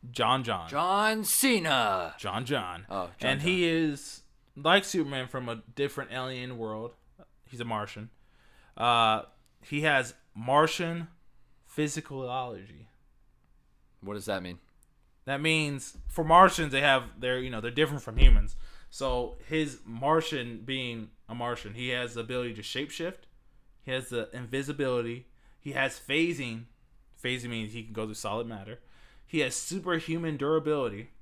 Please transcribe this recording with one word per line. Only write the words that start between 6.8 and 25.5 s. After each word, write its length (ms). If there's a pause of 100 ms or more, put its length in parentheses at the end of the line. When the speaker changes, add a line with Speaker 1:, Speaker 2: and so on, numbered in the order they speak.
Speaker 1:
He's 140
a 60
Martian. 440 (680)
Uh, 460 (380)
he 200
has 320 (220)
Martian 720 (680)
physicalology. 1120 (1120)
Speaker 2:
What 140
does 100
that 180
mean? 160 (680)
Speaker 1:
That 160
means 560 (100)
for 160
Martians, 480
they 100
have, 220 (160)
they're, 200
you 100
know, 120
they're 100
different 320
from 140
humans. 380 (340)
So 480 (100)
his 380
Martian 800
being 460 (180)
a 80
Martian, 380
he 160
has 240
the 80
ability 340
to 60
shapeshift. 640 (580)
He 80
has 180
the 240
invisibility. 920 (340)